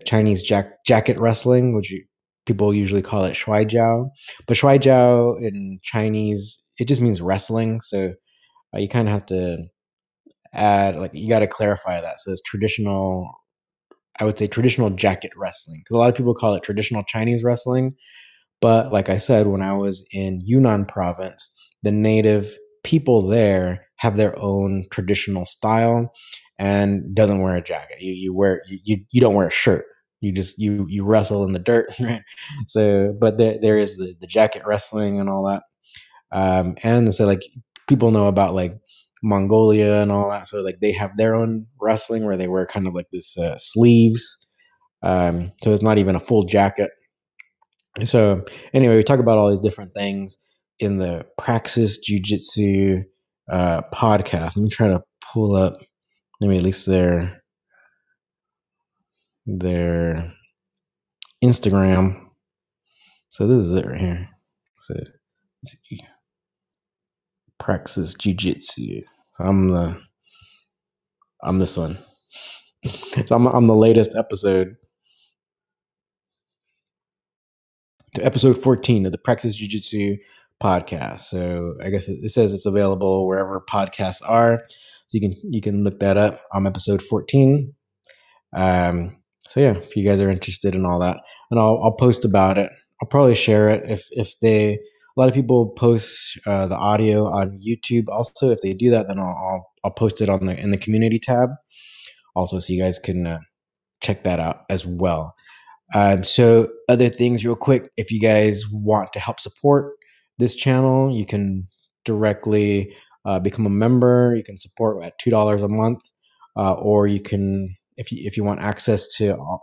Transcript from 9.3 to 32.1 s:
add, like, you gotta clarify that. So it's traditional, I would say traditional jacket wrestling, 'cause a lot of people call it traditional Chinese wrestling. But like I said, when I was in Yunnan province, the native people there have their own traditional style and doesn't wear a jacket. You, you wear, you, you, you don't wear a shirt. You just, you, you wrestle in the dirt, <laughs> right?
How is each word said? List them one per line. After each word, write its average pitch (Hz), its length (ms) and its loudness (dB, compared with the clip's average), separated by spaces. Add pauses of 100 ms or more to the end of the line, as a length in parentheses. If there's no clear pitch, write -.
add, 98 440 0
like, 90 160 -8
you 98 160 -8
gotta 110 180 2
clarify 95 540 -4
that. 82 180 -12
So 98 120 -12
it's 95 140 -8
traditional, 98 840 -4 (880)
I 107 60 -2
would 107 120 -2
say 107 100 -2
traditional 117 420 0
jacket 95 480 -2
wrestling, 80 500 -12
'cause 113 80 -4
a - 20 4
lot 117 120 6
of 120 60 2
people 120 200 0
call 110 180 0
it 95 100 -4
traditional 104 400 -6
Chinese 117 400 -2
wrestling. 127 520 -2 (640)
But 113 320 4
like 98 180 0
I 95 80 0
said, 107 300 2
when 98 140 0
I 95 120 -4
was 98 380 -4
in 95 320 -6
Yunnan 110 420 2
province, 90 640 -8 (320)
the 104 100 0
native 107 640 2 (280)
people 127 420 2
there 95 720 0
have 104 220 -2
their 104 200 0
own 98 540 -2
traditional 98 540 -4
style 117 640 0 (480)
and 98 560 0
doesn't 101 260 4
wear 92 140 0
a 87 80 -4
jacket. - 380 -12
You, 92 120 -8
you 92 220 -6
wear, 95 320 2
you, 95 160 -14
you, 101 260 -4
you 123 100 0
don't 117 140 6
wear 98 140 2
a - 40 -6
shirt. - 340 0 (340)
You 101 120 -4
just, 92 280 -6
you, 104 280 -2
you 98 160 -6
wrestle 104 400 2
in 95 100 -2
the 92 60 -4
dirt, 117 360 2
<laughs> - 40 -10
right? 117 220 -6 (460)